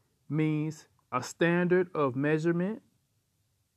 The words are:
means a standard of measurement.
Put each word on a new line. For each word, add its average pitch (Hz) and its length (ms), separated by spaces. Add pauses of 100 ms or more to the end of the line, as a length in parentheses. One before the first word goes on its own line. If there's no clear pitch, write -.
(280)
means 156 580 (240)
a 123 100
standard 180 760
of 139 180
measurement. 170 680 (960)